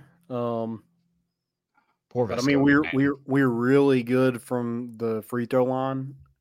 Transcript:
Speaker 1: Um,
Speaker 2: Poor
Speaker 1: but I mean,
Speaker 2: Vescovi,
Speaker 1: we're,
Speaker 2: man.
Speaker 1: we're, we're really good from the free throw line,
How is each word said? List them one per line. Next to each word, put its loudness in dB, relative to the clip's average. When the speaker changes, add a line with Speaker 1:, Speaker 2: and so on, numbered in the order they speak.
Speaker 1:
Um, -6
Speaker 2:
Poor -2
Speaker 1:
but -4
I -2
mean, 2
Speaker 2:
Vescovi, 4
Speaker 1:
we're, 4
Speaker 2:
man. -6
Speaker 1:
we're, 0
we're 2
really 4
good 0
from -6
the -4
free -6
throw 2
line, -4